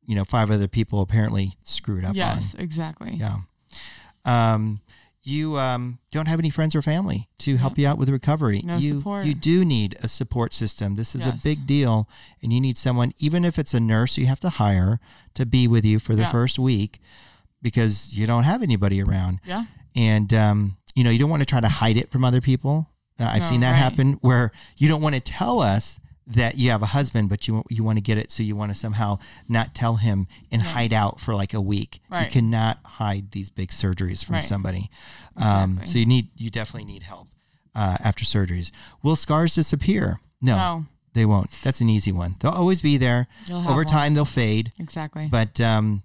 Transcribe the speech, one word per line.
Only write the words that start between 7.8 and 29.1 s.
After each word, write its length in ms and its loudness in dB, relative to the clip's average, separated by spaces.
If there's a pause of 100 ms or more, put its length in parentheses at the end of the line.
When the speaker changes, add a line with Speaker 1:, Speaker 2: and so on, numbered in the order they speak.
Speaker 1:
out 100 2
with 120 0
recovery. 560 0
Speaker 2:
No 120 -4
Speaker 1:
You, 200 0
Speaker 2:
support. 280 -4
Speaker 1:
you 80 0
do 300 2
need 380 0
a 60 -2
support 460 -4
system. 420 -4
This 200 -6
is 100 -6
a 40 0
Speaker 2:
Yes. 140 -4
Speaker 1:
big 240 -2
deal, 420 2 (320)
and 100 -2
you 80 4
need 180 0
someone, 420 0
even 260 0
if 140 0
it's 140 -4
a 60 2
nurse 380 2
you 100 0
have 140 0
to 80 -2
hire 500 2 (360)
to 100 -2
be 220 4
with 180 4
you 140 4
for 160 0
the 80 4
Speaker 2:
Yeah. 80 0
Speaker 1:
first 260 0
week, 420 -2 (600)
because 520 0
you 120 -2
don't 180 2
have 200 2
anybody 380 2
around. 440 0
Speaker 2:
Yeah. 200 -4 (300)
Speaker 1:
And, 380 4
um, 440 2 (180)
you 80 4
know, 80 4
you 80 4
don't 100 2
wanna 160 0
try 160 2
to 80 4
hide 280 2
it 140 -4
from 120 0
other 180 2
people. 480 0 (300)
Uh, 60 -2
I've 180 0
Speaker 2:
No, 60 -2
Speaker 1:
seen 120 2
that 100 4
Speaker 2:
right. 60 6
Speaker 1:
happen, 440 4
where 300 2 (260)
you 100 4
don't 140 2
wanna 180 0
tell 420 -2
us 380 0 (280)
that 320 0
you 100 4
have 140 0
a 40 0
husband, 400 0
but 200 -4
you, 240 -2
you 120 -2
wanna 180 0
get 140 -2
it, 160 -4
so 120 -4
you 120 -2
wanna 200 -6
somehow 420 -2 (300)